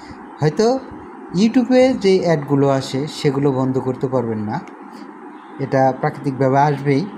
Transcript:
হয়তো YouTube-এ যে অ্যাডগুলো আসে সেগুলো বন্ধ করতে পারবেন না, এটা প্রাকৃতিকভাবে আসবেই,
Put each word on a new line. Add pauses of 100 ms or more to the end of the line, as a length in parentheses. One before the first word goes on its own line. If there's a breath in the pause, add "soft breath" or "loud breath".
(400 loud breath)
হয়তো (560)
YouTube-এ
যে
অ্যাডগুলো
আসে
সেগুলো
বন্ধ
করতে
পারবেন
না, (1000 loud breath)
এটা
প্রাকৃতিকভাবে
আসবেই, (120)